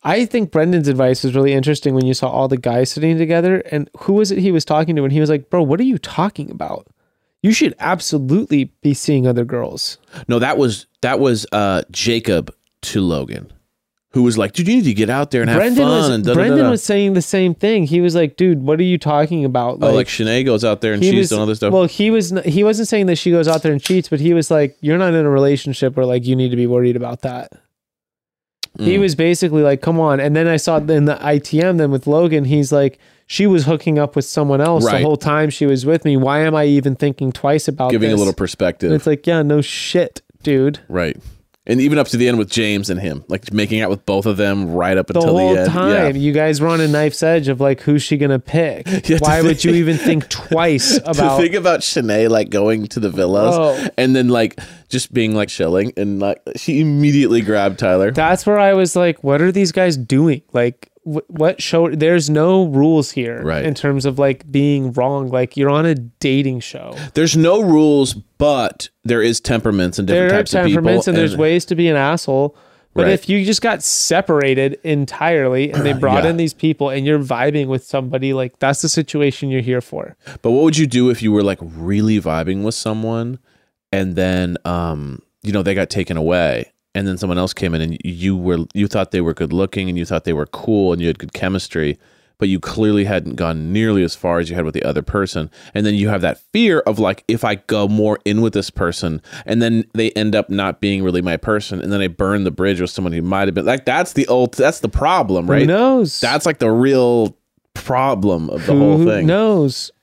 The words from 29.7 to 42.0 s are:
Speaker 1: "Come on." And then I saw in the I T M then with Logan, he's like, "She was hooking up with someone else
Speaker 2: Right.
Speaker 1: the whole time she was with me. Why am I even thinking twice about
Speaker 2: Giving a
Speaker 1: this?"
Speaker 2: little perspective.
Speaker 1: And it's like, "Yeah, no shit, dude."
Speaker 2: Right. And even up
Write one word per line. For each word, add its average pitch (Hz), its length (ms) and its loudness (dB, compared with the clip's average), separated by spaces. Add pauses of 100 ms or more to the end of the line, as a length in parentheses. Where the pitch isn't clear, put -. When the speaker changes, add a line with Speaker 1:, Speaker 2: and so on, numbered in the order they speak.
Speaker 1:
"Come 165 200 0
on." 147 200 2
And 147 160 0
then 165 100 2
I 165 100 2
saw 160 220 0
in 151 280 2
the 147 180 0
I 147 140 2
T 147 240 0
M 180 160 2
then 147 120 2
with 131 160 -2
Logan, 156 380 2
he's 139 280 0
like, 139 260 2 (280)
"She - 200 0
was 180 180 4
hooking 156 340 0
up 147 160 -2
with 139 120 0
someone 139 340 0
else 160 240 2
Speaker 2:
Right. - 140 2
Speaker 1:
the - 60 2
whole 151 120 2
time 151 340 0
she - 160 -4
was 131 200 0
with 160 180 0
me. 143 140 2
Why 139 220 2
am 156 140 0
I 151 120 2
even 139 280 2
thinking 135 380 -2
twice 147 360 0
about 135 220 -2
Speaker 2:
Giving 110 200 2
a - 20 2
Speaker 1:
this?" 107 60 2
Speaker 2:
little 98 160 2
perspective. 90 560 -2
Speaker 1:
And 80 60 4
it's - 100 -2
like, 147 200 0
"Yeah, 170 160 2
no 147 200 2
shit, - 580 -4 (220)
dude." 143 460 0
Speaker 2:
Right. 85 280 -4 (520)
And 123 120 2
even 147 180 2
up 139 100 0